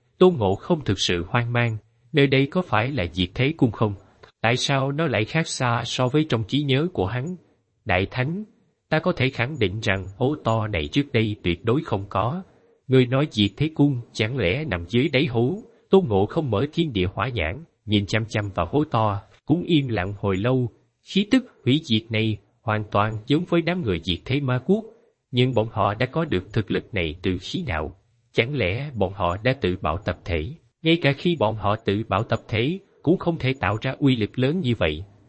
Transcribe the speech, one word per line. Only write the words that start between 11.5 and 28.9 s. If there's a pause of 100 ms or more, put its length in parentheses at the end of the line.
đối
không
có. (460)
Ngươi
nói
Diệt
Thế
Cung (120)
chẳng
lẽ
nằm
dưới
đáy
hố? (280)
Tôn
Ngộ
Không
mở
thiên
địa
hỏa
nhãn, (220)
nhìn
chăm
chăm
vào
hố
to, (240)
cũng
im
lặng
hồi
lâu. (340)
Khí
tức (200)
hủy
diệt
này (240)
hoàn
toàn (120)
giống
với
đám
người
Diệt
Thế
Ma
Quốc, (460)
nhưng
bọn
họ
đã
có
được
thực
lực
này
từ
khi
nào? (360)
Chẳng
lẽ